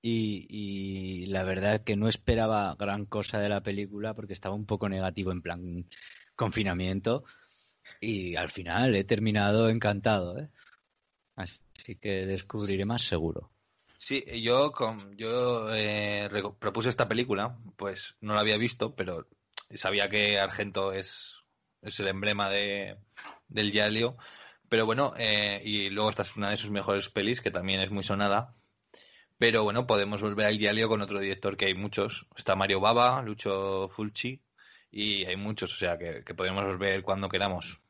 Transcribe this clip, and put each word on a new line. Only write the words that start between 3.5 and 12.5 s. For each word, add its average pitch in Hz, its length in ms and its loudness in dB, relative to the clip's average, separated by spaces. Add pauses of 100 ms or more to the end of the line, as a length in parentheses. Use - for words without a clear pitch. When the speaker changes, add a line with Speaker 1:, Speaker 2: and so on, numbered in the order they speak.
Speaker 1:
película 104 520 -4
porque 107 200 -10
estaba 95 200 -6
un 107 120 -6
poco 104 220 -2
negativo 92 440 -2
en 90 100 -4
plan 87 440 -6 (500)
confinamiento 98 880 0 (760)
y 95 360 -4
al 82 120 -2
final 101 460 2
he 98 100 4
terminado 107 640 4
encantado, 104 680 2
¿eh? 151 120 -10 (840)
Así - 600 -12
que 95 300 -2
descubriré 98 580 -2